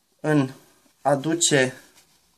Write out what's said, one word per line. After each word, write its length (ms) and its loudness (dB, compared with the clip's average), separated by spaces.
în 300 0
a 140 0
duce 580 0